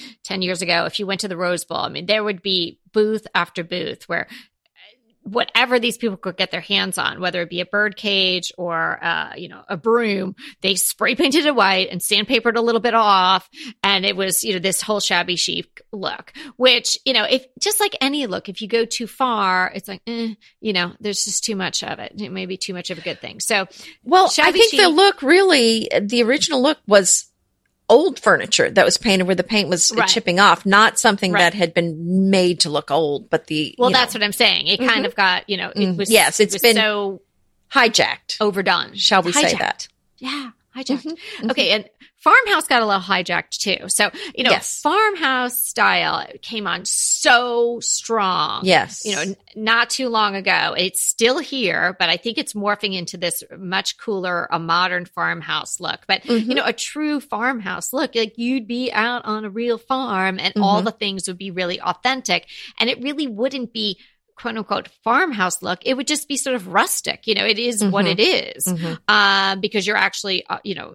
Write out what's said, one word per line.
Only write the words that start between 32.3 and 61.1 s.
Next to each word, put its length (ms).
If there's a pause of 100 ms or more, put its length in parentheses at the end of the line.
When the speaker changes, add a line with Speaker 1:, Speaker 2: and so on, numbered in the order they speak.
Speaker 2:
to 80
look 220
old, 400
but 160
the, 320
Speaker 1:
Well, 100
Speaker 2:
you 60
Speaker 1:
that's 180
Speaker 2:
know. 60
Speaker 1:
what 80
I'm 60
saying. 340
It 120
kind 120
Speaker 2:
Mm-hmm. 160
Speaker 1:
of 80
got, 340
you 80
know, 140
it 80
Speaker 2:
Mm-hmm. 180
Speaker 1:
was, 140
Speaker 2:
Yes, 280
it's 140
Speaker 1:
it 40
was 40
Speaker 2:
been 160
Speaker 1:
so 460 (500)
Speaker 2:
hijacked. 720
Speaker 1:
overdone. 520
Speaker 2:
Shall 280
we 100
say 220
Speaker 1:
Hijacked. 40
Speaker 2:
that? 300 (300)
Speaker 1:
Yeah. 320 (260)
Hijacked. 220
Speaker 2:
Mm-hmm. 100
Mm-hmm. 420
Speaker 1:
Okay. 200
And 180 (300)
farmhouse 480
got 160
a 40
little 140
hijacked 580
too. 300
So, 220 (240)
you 100
know, 60
Speaker 2:
Yes. 300
Speaker 1:
farmhouse 800
style 640 (160)
came 240
on 180
so 960
strong. 840
Speaker 2:
Yes. 400
Speaker 1:
You 120
know, 60
n-, 140 (200)
not 320
too 200
long 280
ago. 400
It's 240
still 380
here, 600
but 120
I 60
think 220
it's 160
morphing 420
into 200
this 260 (140)
much 420
cooler, 520
a 80
modern 460
farmhouse 760
look. 260
But, 160
Speaker 2:
Mm-hmm. 280
Speaker 1:
you 60
know, 100
a 60
true 480
farmhouse 720
look, 220
like, 220
you'd 300
be 260
out 320
on 200
a 60
real 280
farm 640
and 200
all 180
Speaker 2:
Mm-hmm. 80
Speaker 1:
the 60
things 360